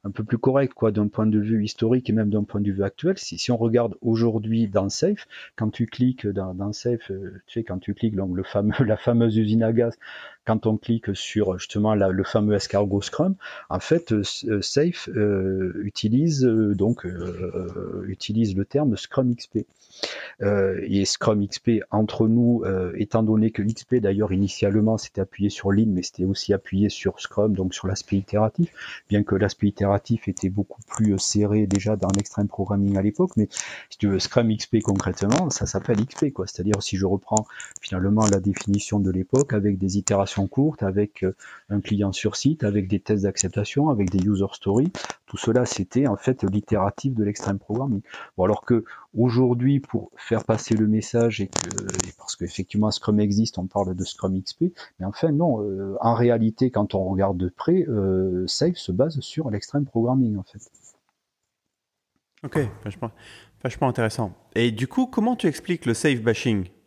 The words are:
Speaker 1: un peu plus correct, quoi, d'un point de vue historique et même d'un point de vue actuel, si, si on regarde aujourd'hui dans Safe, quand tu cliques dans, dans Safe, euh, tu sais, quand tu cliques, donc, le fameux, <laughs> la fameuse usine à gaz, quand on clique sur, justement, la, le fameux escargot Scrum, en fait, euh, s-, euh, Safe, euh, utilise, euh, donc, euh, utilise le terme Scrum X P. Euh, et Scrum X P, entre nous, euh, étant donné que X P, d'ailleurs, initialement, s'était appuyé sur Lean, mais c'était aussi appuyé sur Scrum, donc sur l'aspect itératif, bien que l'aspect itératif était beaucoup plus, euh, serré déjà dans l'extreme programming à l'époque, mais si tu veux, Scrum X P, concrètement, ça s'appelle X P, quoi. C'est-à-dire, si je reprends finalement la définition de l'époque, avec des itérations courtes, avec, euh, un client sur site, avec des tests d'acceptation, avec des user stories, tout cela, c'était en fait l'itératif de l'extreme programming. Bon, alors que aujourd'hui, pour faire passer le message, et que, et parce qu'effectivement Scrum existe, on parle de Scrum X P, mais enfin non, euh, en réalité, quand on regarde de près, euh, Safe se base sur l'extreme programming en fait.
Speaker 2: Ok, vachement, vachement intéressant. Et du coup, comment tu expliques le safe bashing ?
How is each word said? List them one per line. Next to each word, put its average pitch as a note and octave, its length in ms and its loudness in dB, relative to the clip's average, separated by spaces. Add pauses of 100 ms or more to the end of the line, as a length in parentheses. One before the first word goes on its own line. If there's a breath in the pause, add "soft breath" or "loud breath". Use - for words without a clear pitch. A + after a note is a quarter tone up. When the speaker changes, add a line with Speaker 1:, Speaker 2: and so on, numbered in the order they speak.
Speaker 1:
un G#2 60 -6
peu A2 140 -6
plus A2 160 -2
correct, C3+ 340 2
quoi, A2 180 0
d'un G#2 180 0
point A2 180 0
de G#2+ 120 4
vue G#2+ 240 0
historique A#2 460 0
et A2 40 2
même G#2+ 180 2
d'un G#2 120 0
point G2+ 180 -4
de G2+ 100 0
vue G2 120 -2
actuel, E3 360 -2
si, - 180 -10
si - 140 -2
on A#2+ 60 2
regarde A#2 440 2
aujourd'hui A2+ 680 2
dans G2 220 0
Safe, - 380 -2 (280 loud breath)
quand A2 140 -2
tu A#2 160 -2
cliques B2+ 400 0
dans, F#2 300 -4
dans G2+ 180 -4
Safe, A#2+ 380 -4
euh, G2 340 -10
tu - 140 -8
sais, A2+ 40 -4
quand F#2 140 -6
tu G2+ 160 -6
cliques, A2 220 -2
donc, F#2+ 200 -2
le F#2+ 80 -4
fameux, G#2 360 0
<laughs> C#3 40 4
la G#2+ 140 2
fameuse A#2 400 2
usine A2 240 2
à A2+ 120 2
gaz, A#2 200 2 (540 loud breath)
quand A2 200 0
on A2 100 2
clique A2+ 380 -2
sur, F#2+ 420 -2
justement, G#2+ 380 0
la, G2 140 4
le F#2+ 140 0
fameux G#2 300 2
escargot G2+ 480 0
Scrum, F#3 340 0 (340 loud breath)
en F#2 100 -2
fait, E3+ 320 0
euh, G#2+ 100 2
s-, - 260 -6
euh, G#2 140 0
Safe, - 480 0
euh, F#2+ 760 0
utilise, B2+ 640 2
euh, A2 300 4
donc, G#2 300 0
euh, F2+ 1000 -6
utilise G#2+ 480 -2
le G2 80 0
terme C#3 320 0
Scrum B2+ 360 0
X - 160 -6
P. - 180 -4 (760 loud breath)
Euh, G2 420 2
et G2 220 2
Scrum G#2+ 360 0
X - 180 -4
P, A2 300 2
entre A2 380 2
nous, A#2 380 4
euh, F#2 300 0
étant A2+ 280 0
donné A2 280 4
que G#2+ 120 -4
X A2 220 -4
P, B2 160 2
d'ailleurs, G2 320 2
initialement, G#2 640 2
s'était - 240 -6
appuyé G2 280 -2
sur G2 220 -2
Lean, A2 160 6
mais F2+ 160 0
c'était - 220 -4
aussi G2 280 0
appuyé G2 360 0
sur - 300 -4
Scrum, G#2 340 0
donc F#2 200 -2
sur - 140 -8
l'aspect F#2+ 300 -2
itératif, G#2+ 540 0 (380 loud breath)
bien G#2 140 2
que G2+ 120 0
l'aspect G2+ 320 0
itératif G2+ 600 0
était F#2+ 220 -2
beaucoup G2 380 -6
plus, G#2+ 260 0
euh, F#2+ 40 2
serré G#2 480 2
déjà G2+ 300 2
dans F#2 200 -2
l'extreme G2+ 320 -2
programming G2+ 500 0
à F#2+ 40 2
l'époque, G#2 360 0
mais G#2 100 2 (420 loud breath)
si - 80 -18
tu G#2 120 0
veux, F#2+ 100 2
Scrum A#2 320 2
X A2 160 -2
P, A2 140 2
concrètement, G#2 680 0
ça - 160 -4
s'appelle G#2 360 -2
X B2+ 140 -6
P, D3 160 0
quoi. F#2+ 140 -6
C'est-à-dire, G2+ 380 -2
si - 140 -4
je G2 80 0
reprends G#2+ 420 0 (340 loud breath)
finalement G2+ 460 2
la G2 120 2
définition G2+ 600 -2
de F#2+ 100 2
l'époque, G#2 440 0
avec G2+ 240 0
des F#2+ 200 -2
itérations G2 500 0
courtes, C#3+ 360 0
avec, G2+ 400 -2
euh, F#2 100 0 (360 loud breath)
un G2+ 100 0
client G2+ 320 0
sur - 240 -4
site, C#3+ 300 0
avec G2 240 0
des G2 100 0
tests G#2 240 0
d'acceptation, G#2+ 680 0
avec G2+ 200 2
des F#2+ 100 2
user G2 320 2
stories, B2 400 0 (340 loud breath)
tout - 120 -12
cela, A#2+ 280 2
c'était B2 420 0
en G2+ 100 0
fait - 260 0
l'itératif G2+ 680 0
de A2 100 0
l'extreme G#2 360 -2
programming. A#2 420 -2 (360 loud breath)
Bon, F#2 60 2
alors G2+ 180 2
que A#2 220 2 (340 loud breath)
aujourd'hui, B2 640 4
pour - 380 -6
faire - 260 -2
passer A2 320 0
le G#2+ 120 4
message, A2 540 2
et F#2+ 60 -2
que, G2 360 -4
et G2 340 -4
parce - 180 -10
qu'effectivement G#2 560 -2
Scrum G#2 280 0
existe, G#2 380 0
on F#2 80 -4
parle F#2 300 -2
de F2+ 80 -6
Scrum F#2+ 320 -4
X F#2 180 -6
P, F3+ 200 -2 (260 loud breath)
mais - 60 -6
enfin D3+ 260 -2
non, C#3+ 320 2
euh, G2 360 -4
en A#2 140 2
réalité, A#2 560 4
quand G#2 260 0
on F#2+ 100 0
regarde F#2+ 320 0
de F2+ 120 -2
près, F3 380 0
euh, F#2+ 600 0
Safe E3+ 300 -2
se - 140 -8
base C3+ 300 0
sur D3 280 -6
l'extreme C3+ 360 -2
programming A#2 520 0
en F#2 60 -6
fait. - 160 -18 (1800)
Speaker 2:
Ok, D3+ 160 -2 (240)
vachement, A2 280 -8 (520 loud breath)
vachement C3 240 -2
intéressant. A2+ 440 -2 (220)
Et A#2 180 2
du A#2 160 -4
coup, B3+ 200 0
comment A#3+ 280 0
tu G3+ 120 -2
expliques - 380 -4
le A#2 80 2
safe B2+ 280 2
bashing ? G#2+ 440 0 (220)